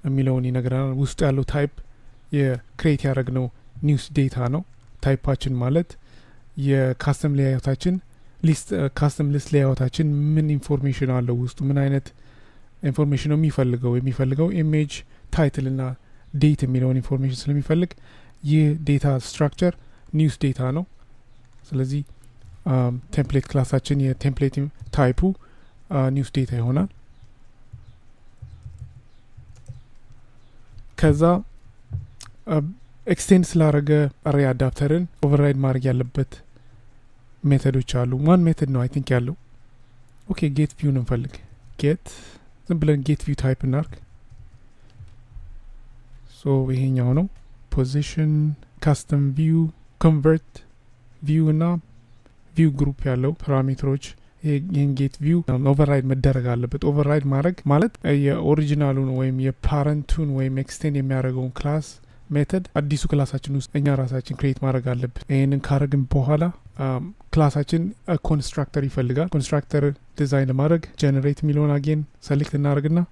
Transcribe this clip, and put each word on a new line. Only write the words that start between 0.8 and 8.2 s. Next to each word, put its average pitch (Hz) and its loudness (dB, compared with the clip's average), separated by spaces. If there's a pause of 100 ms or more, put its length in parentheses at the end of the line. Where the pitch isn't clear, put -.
ውስጥ 135 -2
ያለው 135 0
ታይፕ 147 -2 (600)
የክሬት 139 0
ያደረግነው 127 -2 (380)
ኒውስ 147 2
ዴታ 135 0 (120)
ነው። 151 -2 (400)
ታይፓችን 135 0
ማለት 135 0 (680)
የካስተም 139 0
ሌያውታችን 135 0 (480)